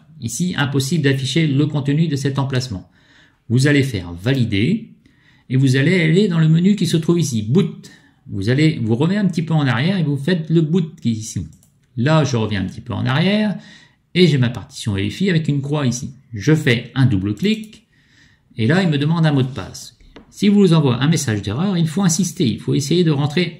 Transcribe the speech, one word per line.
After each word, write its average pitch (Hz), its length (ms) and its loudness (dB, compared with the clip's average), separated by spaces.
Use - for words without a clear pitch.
Ici, 175 340 -4
impossible 139 480 -2
d'afficher 139 440 0
le 139 180 0
contenu 147 420 0
de 143 80 -2
cet 135 220 -4
emplacement. 127 500 -4
Vous 131 160 2
allez 143 160 4
faire 90 320 -4
valider, 113 800 -2
et 131 80 0
vous 135 200 2
allez 170 220 2
aller 170 280 4
dans 170 100 0
le 160 100 4
menu 175 280 4
qui 196 100 -2
se - 100 0
trouve 170 240 2
ici, 123 220 -2
boot. - 480 0
Vous 104 220 -6
allez 143 340 2
vous 110 120 0
remettre 180 260 0
un 190 60 2
petit - 140 -2
peu 165 140 -2
en 147 100 2
arrière 135 320 0
et 165 60 0
vous 143 120 0
faites 165 360 -2
le 165 100 4
boot 160 400 -2
qui 120 80 -2
est 113 40 0
ici. 107 340 -8
Là, 147 260 2
je 127 140 -2
reviens 104 240 -2
un 92 60 -4
petit - 140 -14
peu - 120 -10
en 104 140 -4
arrière, 190 500 0
et 180 140 4
j'ai 143 100 4
ma 120 120 2
partition - 460 -8
E 98 140 -2
F - 120 -6
I 196 100 0
avec 156 160 0
une 143 140 0
croix 143 260 -2
ici. - 240 -4
Je 104 200 2
fais 131 420 0
un 131 120 4
double 101 260 0
clic, - 540 -4
et 113 100 0
là, 185 160 2
il 170 60 0
me 143 100 0
demande 160 260 0
un 151 60 2
mot 135 100 2
de 131 60 0
passe. - 500 -14
Si 196 140 0
vous 196 260 6
envoie 131 300 2
un - 60 2
message 107 320 0
d'erreur, 160 360 -2
il 165 100 0
faut 202 160 -2
insister, 175 440 0
il - 120 -2
faut 135 140 -4
essayer 165 300 2
de 160 80 2
rentrer 147 480 -2